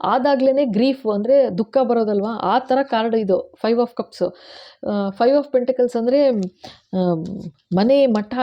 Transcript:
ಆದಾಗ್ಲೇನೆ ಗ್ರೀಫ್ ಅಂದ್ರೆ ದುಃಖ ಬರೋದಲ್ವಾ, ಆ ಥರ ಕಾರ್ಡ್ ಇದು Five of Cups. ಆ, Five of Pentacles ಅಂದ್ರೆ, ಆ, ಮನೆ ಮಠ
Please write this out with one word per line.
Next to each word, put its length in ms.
ಆದಾಗ್ಲೇನೆ 600
ಗ್ರೀಫ್ 500
ಅಂದ್ರೆ 440
ದುಃಖ 240
ಬರೋದಲ್ವಾ, 600
ಆ 160
ಥರ 240
ಕಾರ್ಡ್ 340
ಇದು 360
Five 280
of 80
Cups. 440
ಆ, 200
Five 300
of 140
Pentacles 460
ಅಂದ್ರೆ, 300
ಆ, 160
ಮನೆ 300
ಮಠ 360